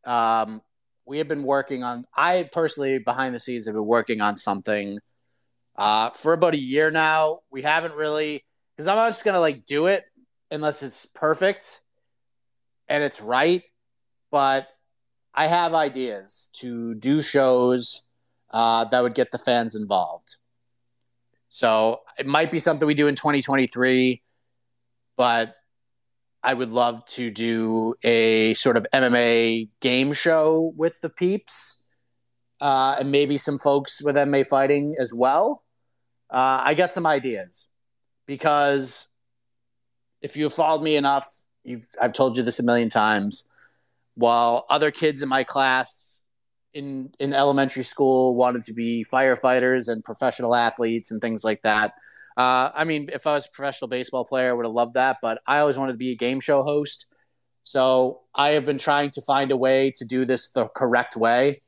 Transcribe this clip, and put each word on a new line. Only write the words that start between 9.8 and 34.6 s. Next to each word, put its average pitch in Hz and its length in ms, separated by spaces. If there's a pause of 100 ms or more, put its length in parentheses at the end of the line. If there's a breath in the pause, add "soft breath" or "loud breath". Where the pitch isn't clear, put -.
it 202 180 (440)
unless 151 320
it's - 220
perfect - 760 (1040)
and 147 160
it's 135 160
right, 139 420 (680)
but 135 360 (680)
I 151 120
have 170 280
ideas 123 800
to 117 400
do 135 260
shows, 127 840 (440)
uh, 113 360
that 123 160
would 120 120
get 127 160
the 120 60
fans 117 380
involved. 98 640 (1120)
So 113 500 (180)
it 135 80
might 151 240
be 170 80
something 156 280
we 147 80
do 147 140
in 143 60
twenty 143 280
twenty-three, 127 800 (960)
but 117 380 (920)
I 131 60
would 123 160
love 117 380
to 120 240
do 113 720
a 113 500
sort 120 240
of 107 160
M 135 100
M 123 120
A 117 520 (140)
game 131 320
show 160 640
with 160 240
the 165 80
peeps, - 800 (720)
uh, 135 380
and 135 120
maybe 143 280
some 143 200
folks 143 440
with 143 160
M 143 100
M 139 140
A - 20
fighting 143 560